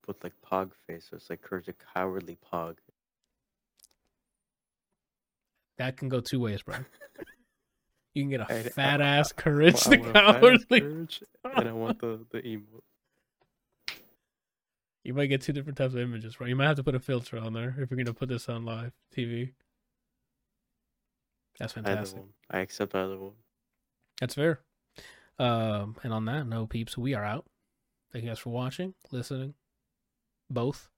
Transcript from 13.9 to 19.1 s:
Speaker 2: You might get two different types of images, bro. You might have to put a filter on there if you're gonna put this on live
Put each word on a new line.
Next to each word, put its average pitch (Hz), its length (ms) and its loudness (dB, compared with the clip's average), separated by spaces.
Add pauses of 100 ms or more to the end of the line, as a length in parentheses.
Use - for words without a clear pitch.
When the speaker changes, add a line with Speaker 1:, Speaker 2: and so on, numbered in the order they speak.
Speaker 2:
You 123 80 -8
might 143 140 2
get 139 160 0
two 156 100 -4
different 139 240 -6
types 131 160 0
of 123 80 -2
images, 113 360 -6
bro. 123 100 -10
You 127 100 0
might 139 120 4
have 151 80 4
to 139 60 -4
put 135 120 0
a 127 40 0
filter 123 380 -4
on 113 160 -6
there 120 260 -4
if 131 120 -4
you're 127 80 -2
gonna 120 160 -2
put 131 160 -6
this 120 180 -4
on 117 160 -6
live 113 280 -8 (200)